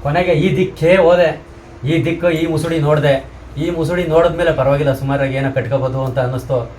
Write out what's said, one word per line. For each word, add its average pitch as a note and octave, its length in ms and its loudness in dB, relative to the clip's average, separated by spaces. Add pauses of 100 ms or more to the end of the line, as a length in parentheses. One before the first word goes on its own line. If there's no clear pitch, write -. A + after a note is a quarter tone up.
ಕೊನೆಗೆ F3 280 0
ಈ E3+ 260 2
ದಿಕ್ಕೇ F3+ 400 2
ಹೋದೆ, E3+ 440 4 (460)
ಈ D3+ 180 0
ದಿಕ್ಕು, E3+ 240 0
ಈ D#3+ 160 0
ಮುಸುಡಿ E3 340 -2
ನೋಡ್ದೆ. C#3+ 500 2 (280)
ಈ D#3+ 120 -2
ಮುಸುಡಿ E3+ 340 -2
ನೋಡಿದ್ಮೇಲೆ E3 480 2
ಪರವಾಗಿಲ್ಲ, C#3 420 0
ಸುಮಾರಾಗಿ C#3 420 -2
ಏನೋ C3+ 160 -2
ಕಟ್ಕೋಬೋದು C3 540 -2
ಅಂತ B2 140 -4
ಅನ್ನಿಸ್ತು. B2 600 -4